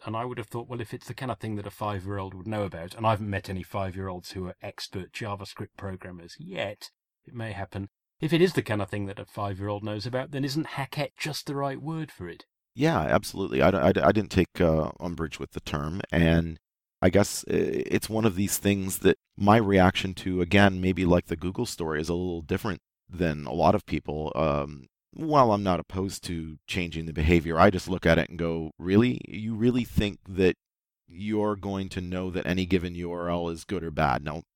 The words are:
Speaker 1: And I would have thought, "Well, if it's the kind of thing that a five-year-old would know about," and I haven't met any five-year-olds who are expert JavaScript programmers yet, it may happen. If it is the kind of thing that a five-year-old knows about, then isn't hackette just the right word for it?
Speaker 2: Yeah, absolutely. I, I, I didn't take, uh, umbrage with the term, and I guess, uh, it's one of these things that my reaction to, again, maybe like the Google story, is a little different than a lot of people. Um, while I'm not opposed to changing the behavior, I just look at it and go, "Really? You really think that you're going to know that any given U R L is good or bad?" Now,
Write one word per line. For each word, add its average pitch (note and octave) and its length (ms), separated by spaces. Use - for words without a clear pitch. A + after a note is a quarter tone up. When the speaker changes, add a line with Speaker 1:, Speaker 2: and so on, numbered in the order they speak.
Speaker 1:
And A2 100
I A#2 100
would B2 120
have A#2+ 100
thought, A#2 200
"Well, A#2+ 120
if A#2 140
it's - 140
the A#2+ 60
kind B2+ 180
of G#2+ 80
thing A2 160
that G#2 100
a G2+ 60
five-year-old G2 640
would F#2 100
know G#2+ 180
about," F2 300
and A2+ 140
I A2+ 40
haven't G#2 180
met G2 200
any F#2+ 140
five-year-olds F#2+ 680
who F#2 120
are F2+ 160
expert F#2+ 500
JavaScript G2+ 640
programmers F2+ 640
yet, A2+ 540
it - 80
may A2+ 180
happen. G2 380
If D#3 100
it E3 100
is F#3 120
the C3 80
kind G#2+ 200
of F#2+ 100
thing G#2 160
that F#2+ 120
a G#2 60
five-year-old G2+ 580
knows G#2+ 220
about, B2+ 240
then C#3 160
isn't C#3+ 220
hackette - 500
just - 300
the C#3+ 80
right C#3 260
word D#3 300
for F2 180
it? E2 160
Speaker 2:
Yeah, C#3+ 240
absolutely. E2 600
I, D#2+ 80
I, F2 180
I E2+ 240
didn't G2+ 180
take, - 320
uh, D#2+ 380
umbrage D#2+ 400
with - 140
the - 80
term, D#2+ 400
and E2 480
I F#2 80
guess, G2 360
uh, - 100
it's - 540
one A2 160
of F#2+ 100
these F#2+ 240
things G2 400
that F#2+ 180
my G2+ 220
reaction F#2+ 580
to, F2+ 260
again, F#2+ 380
maybe F#2 260
like F2 200
the E2+ 100
Google F#2 300
story, D#2 360
is E2 80
a E2+ 40
little F2 300
different F#2+ 380
than D#2 380
a A#1+ 60
lot E2+ 200
of G2+ 140
people. D2+ 480
Um, C#2+ 520
while C#3+ 380
I'm G#2 120
not F2+ 160
opposed F#2+ 460
to D#2+ 320
changing E2 380
the E2 80
behavior, D#2+ 460
I G2 120
just F2+ 160
look F2+ 180
at E2+ 140
it - 100
and E2+ 80
go, E2 400
"Really? G#2+ 500
You A2 280
really A#2+ 280
think G#2 440
that F#2 300
you're G#2 480
going F#2+ 340
to F#2 120
know F#2 280
that F2 160
any F#2 200
given F2+ 280
U F2 180
R F2 180
L F2 200
is E2 140
good F2 200
or E2 60
bad?" D2 340
Now, D2+ 200